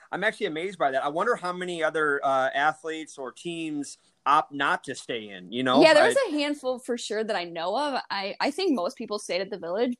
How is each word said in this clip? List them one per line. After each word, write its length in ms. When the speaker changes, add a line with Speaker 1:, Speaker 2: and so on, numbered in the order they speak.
Speaker 1:
I'm 120
actually 220
amazed 320
by 140
that. 120
I 40
wonder 280
how 160
many 300
other, 420
uh, 300
athletes 640
or 140
teams 680
opt 280
not 320
to 100
stay 340
in, 240
you 100
know? 200
Speaker 2:
Yeah, 120
there 100
was 120
Speaker 1:
I 120
Speaker 2:
a 40
handful 460
for 200
sure 260
that 120
I 80
know 320
of. 240
I, 300
I 100
think 240
most 220
people 220
stayed 220
at 100
the 80
Village, 420